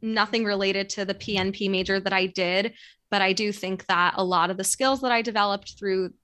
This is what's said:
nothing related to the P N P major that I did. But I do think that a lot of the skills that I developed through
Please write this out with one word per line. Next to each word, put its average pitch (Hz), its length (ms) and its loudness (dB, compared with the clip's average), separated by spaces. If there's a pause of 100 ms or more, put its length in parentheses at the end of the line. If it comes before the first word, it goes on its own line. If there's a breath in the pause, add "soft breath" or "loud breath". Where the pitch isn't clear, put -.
nothing 220 420 0
related 196 460 0
to 202 140 -6
the 190 100 -2
P 196 240 -4
N 190 140 0
P 196 160 -4
major 190 320 0
that 190 120 -2
I 190 140 2
did. 185 480 -2 (360 loud breath)
But 202 120 2
I 190 100 4
do 208 200 0
think 190 340 -6
that 175 300 2
a 196 80 2
lot 180 260 2
of 185 60 -6
the 190 80 -4
skills 269 360 0
that 254 120 0
I 233 100 2
developed 208 560 -2
through 190 340 -2 (120)